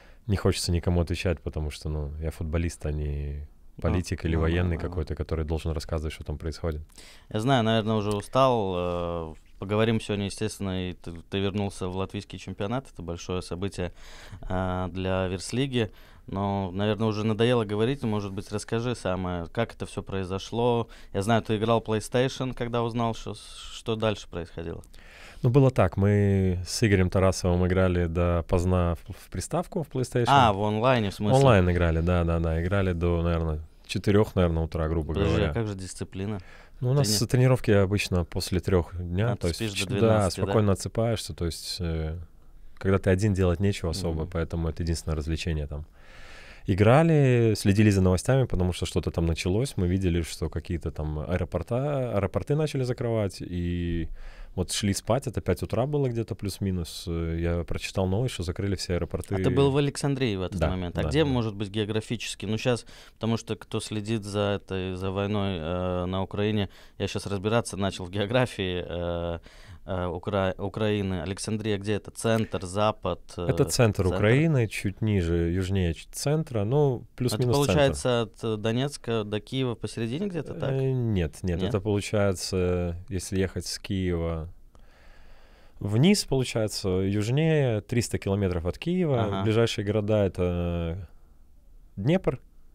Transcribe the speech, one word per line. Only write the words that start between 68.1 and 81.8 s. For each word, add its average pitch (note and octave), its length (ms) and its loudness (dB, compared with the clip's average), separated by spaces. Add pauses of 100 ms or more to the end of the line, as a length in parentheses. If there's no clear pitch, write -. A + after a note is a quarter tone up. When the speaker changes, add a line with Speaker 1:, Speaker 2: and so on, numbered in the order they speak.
Speaker 2:
э, E2+ 520 -4 (460)
э, F2+ 220 -4
Укра-, F#2+ 500 -2
Украины. G2+ 640 -2
Александрия G#2 540 -4
где G2+ 160 -4
это? - 180 -6
Центр, A2 520 -2
запад, F#2+ 560 -2 (180)
э, F2 120 -2
Speaker 1:
Это E2+ 160 2
центр G#2+ 380 2
Speaker 2:
центр? F2+ 120 2
Speaker 1:
Украины, B2 520 4
чуть - 340 -6
ниже, E2+ 500 2
южнее F#2 420 0
чуть - 180 -12
центра, C#3+ 520 -2
ну, C3+ 340 2
Speaker 2:
Это - 80 -12 (100)
Speaker 1:
плюс-минус B2 420 2
центр. C#3+ 160 4
Speaker 2:
получается C3 480 4
от, - 220 -6
э, A2 140 0
Донецка A#2 640 -2
до G#2 160 -4
Киева B2+ 360 -4
посередине A#2 520 -4
где-то, F3 260 -6
так? D#3 180 -4
Speaker 1:
Э, C3+ 200 0
нет, A2 500 0
нет, F2+ 180 0
Speaker 2:
Нет? F#2 100 0
Speaker 1:
это G#2+ 120 0